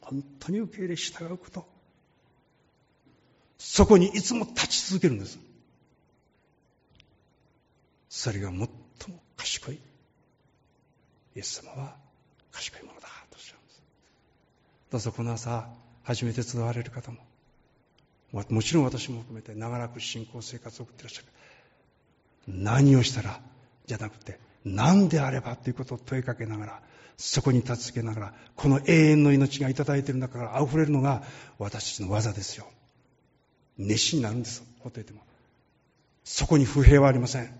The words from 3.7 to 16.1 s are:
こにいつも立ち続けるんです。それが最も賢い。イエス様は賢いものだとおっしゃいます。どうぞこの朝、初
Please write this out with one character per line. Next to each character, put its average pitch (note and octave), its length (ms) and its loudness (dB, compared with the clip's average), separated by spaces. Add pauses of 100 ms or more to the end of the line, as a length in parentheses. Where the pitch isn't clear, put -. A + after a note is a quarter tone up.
こ G3 140 10
に F3+ 80 6
い G3+ 160 -4
つ - 100 -4
も A3+ 140 -2
立 - 220 -4
ち - 200 -4
続 F#3+ 140 -2
け F3+ 60 4
る C3 60 2
ん G#2 40 -6
で G2 80 -10
す。 - 120 -16 (2750)
そ - 240 -6
れ G2 80 -6
が G2+ 80 -6
最 F2+ 100 -8
も A2 100 -4 (680)
賢 - 340 -8
い。 C#3+ 40 -10
イ - 40 -20 (1600)
エ B2+ 80 -16
ス - 200 -12
様 - 100 -20
は C3+ 240 -14 (560)
賢 - 260 -14
い - 60 -20
も - 100 -20
の - 60 -20
だ - 80 -20 (220)
と - 60 -20
お - 0 -
っ - 40 -20
し - 100 -20
ゃ - 40 -20
い - 20 -20
ま - 140 -20
す。 - 120 -20 (1080)
ど B2+ 60 -4
う - 40 -4
ぞ A2 100 -4
こ A#2+ 120 -8
の A#2 80 -4
朝、 A#2 360 -8 (360)
初 B2 200 -4